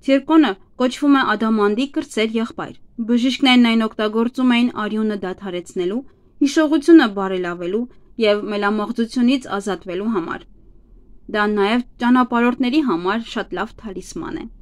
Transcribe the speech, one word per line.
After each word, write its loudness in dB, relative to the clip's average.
Ցիրկոնը 4
կոչվում 0
է 4
ադամանդի 0
կրտսեր -4
եղբայր։ -6
Բժիշկներն 4
այն 2
օգտագործում -2
էին 2
արյունը -4
դադարեցնելու, -6
հիշողությունը 4
բարելավելու -4
և 2
մելամաղձությունից -2
ազատվելու -6
համար։ -6
Դա -2
նաև 0
ճանապարհորդների 2
համար -2
շատ -8
լավ -6
թալիսման -12
է։ -12